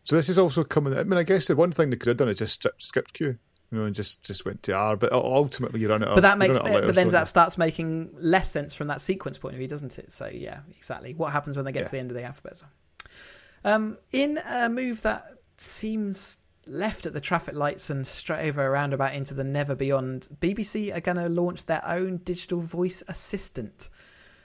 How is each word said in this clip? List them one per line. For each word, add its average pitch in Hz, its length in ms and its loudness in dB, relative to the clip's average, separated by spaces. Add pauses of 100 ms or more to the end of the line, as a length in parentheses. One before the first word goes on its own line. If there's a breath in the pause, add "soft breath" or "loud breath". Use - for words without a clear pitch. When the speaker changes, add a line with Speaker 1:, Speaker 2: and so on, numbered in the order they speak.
Speaker 1:
So 151 120 4
this 156 120 4
is 185 100 4
also 165 260 6
coming, 143 320 0
I - 80 0
mean, 185 140 4
I 175 40 6
guess 185 240 2
the 147 100 4
one 170 160 6
thing 151 180 4
they 120 60 0
could - 120 -2
have 120 100 4
done 131 100 4
is 101 100 0
just 107 160 -2
strip, - 280 -2
skipped - 320 -2
Q, 139 240 -2 (320)
you 113 80 -4
know, 107 80 0
and 104 80 -2
just, - 280 -4
just - 220 -8
went 95 200 -8
to 104 80 0
R. 104 240 2
But 113 160 2
u-, 127 60 6
ultimately, 127 600 2
you 107 80 2
run 107 140 4
it 101 40 2
Speaker 2:
But 101 120 4
Speaker 1:
up, - 40 4
Speaker 2:
that 196 120 6
Speaker 1:
you 202 60 2
Speaker 2:
makes, 156 180 4
Speaker 1:
run - 80 0
it - 20 0
up - 60 4
later, - 140 4
Speaker 2:
but 180 80 4
then 180 100 6
Speaker 1:
don't - 60 4
Speaker 2:
that 170 80 6
Speaker 1:
you? 160 60 2
Speaker 2:
starts 170 300 4
making 160 600 -2
less 170 320 2
sense 143 240 -6
from 147 140 -6
that 135 120 -4
sequence 185 380 -4
point 139 160 -10
of 127 40 -10
view, 131 100 -6
doesn't 147 300 -10
it? - 140 -18
So - 140 -10
yeah, - 340 -10 (160)
exactly. - 380 -12
What 156 180 -2
happens 143 240 -4
when 139 80 -4
they 135 80 -6
get 131 80 -6
Speaker 1:
Yeah. - 60 -4
Speaker 2:
to - 60 -12
the 135 60 -6
end 127 120 -8
of 120 80 -6
the 120 60 -8
alphabet? - 340 -16
So, - 80 -20 (960 loud breath)
um, 214 320 2 (160)
in 294 340 2
a 240 220 0
move 240 340 -2
that 214 300 -2 (240)
seems 214 800 -6 (340)
left 185 360 -4
at 151 80 -6
the 139 60 -6
traffic - 340 -2
lights 147 340 -2
and 139 180 -4
straight - 400 -4
over 143 200 0
a - 20 2
roundabout 139 460 0
into 139 180 -6
the 135 100 -4
never 143 320 -2
beyond, 131 540 0 (100)
B 185 140 2
B 220 100 -2
C 208 300 -4
are 170 80 -6
gonna 175 280 0
launch 175 360 0
their - 220 0
own 185 320 -2
digital 175 420 -4
voice 175 480 -4
assistant. - 800 -10 (560 soft breath)